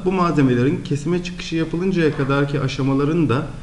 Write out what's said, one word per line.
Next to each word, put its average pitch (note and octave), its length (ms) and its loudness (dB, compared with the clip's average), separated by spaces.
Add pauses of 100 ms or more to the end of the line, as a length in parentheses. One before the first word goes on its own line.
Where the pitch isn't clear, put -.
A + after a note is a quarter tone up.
bu F3+ 60 2
malzemelerin D3 720 2
kesime E3+ 400 -2
çıkışı - 320 -8
yapılıncaya E3 600 0
kadarki C#3+ 420 0
aşamaların C#3 680 0
da B2+ 180 0 (160)